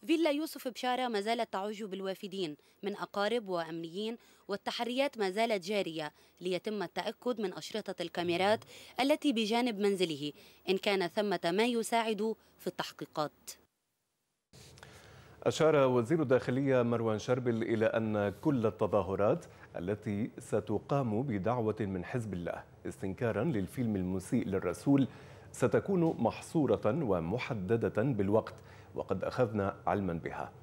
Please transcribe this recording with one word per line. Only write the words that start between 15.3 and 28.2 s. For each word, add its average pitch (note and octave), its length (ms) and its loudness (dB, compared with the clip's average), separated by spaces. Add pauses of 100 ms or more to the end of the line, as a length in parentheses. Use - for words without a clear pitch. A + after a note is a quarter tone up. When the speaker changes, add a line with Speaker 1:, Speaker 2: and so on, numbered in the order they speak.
Speaker 2:
أشار D#3 320 4
وزير C3 460 4
الداخلية C3 600 4
مروان A2+ 380 2
شربل A#2+ 440 0
إلى A2 220 2
أن G#2+ 560 2
كل C3 240 2
التظاهرات G2+ 800 2 (320)
التي G2+ 600 -4
ستقام A2+ 840 -2
بدعوة A2 580 0
من F#2+ 260 -4
حزب A2 280 -6
الله F2 300 -6 (240)
استنكاراً G2+ 560 -2
للفيلم A2+ 520 -2
المسيء F#2+ 520 -2
للرسول F#2+ 600 2 (440)
ستكون D#3+ 680 2
محصورة A2+ 680 2
ومحددة G#2+ 1160 0
بالوقت، G#2 520 2 (400)